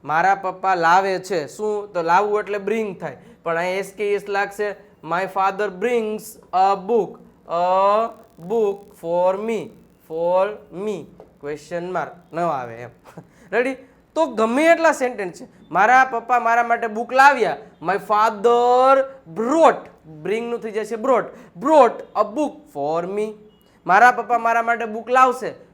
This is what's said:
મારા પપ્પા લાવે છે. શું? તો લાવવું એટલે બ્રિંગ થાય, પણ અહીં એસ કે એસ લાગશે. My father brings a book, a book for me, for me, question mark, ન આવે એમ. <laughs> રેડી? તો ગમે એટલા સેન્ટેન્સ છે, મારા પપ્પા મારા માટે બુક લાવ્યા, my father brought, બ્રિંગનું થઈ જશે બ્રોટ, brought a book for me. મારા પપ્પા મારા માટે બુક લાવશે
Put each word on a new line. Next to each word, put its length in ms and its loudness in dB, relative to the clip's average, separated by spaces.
મારા 300 2
પપ્પા 400 -2
લાવે 440 2
છે. 280 -4
શું? 460 -6
તો 100 -4
લાવવું 380 2
એટલે 180 -6
બ્રિંગ 420 -4
થાય, 160 -12
પણ 140 -2
અહીં 220 -2
એસ 180 -8
કે 180 -2
એસ 140 -6
લાગશે. 420 -4
My 160 -2
father 440 -2
brings 440 -2
a 340 2
book, 200 0
a 580 2
book 280 -2
for 420 0
me, 200 -4
for 360 0
me, 100 -6
question 480 -10
mark, 180 -6
ન 60 -8
આવે 360 -4
એમ. 160 -16
<laughs> 340 -20
રેડી? 220 -2
તો 120 0
ગમે 380 0
એટલા 280 4
સેન્ટેન્સ 420 -6
છે, 140 -20
મારા 340 6
પપ્પા 360 -2
મારા 220 2
માટે 240 -2
બુક 260 -6
લાવ્યા, 440 4
my 120 -2
father 1080 2
brought, 720 2
બ્રિંગનું 380 -6
થઈ 100 -10
જશે 260 -6
બ્રોટ, 280 0
brought 640 4
a 140 -4
book 160 -2
for 420 -4
me. 140 -6
મારા 240 8
પપ્પા 280 -2
મારા 240 0
માટે 220 -2
બુક 260 -10
લાવશે 380 4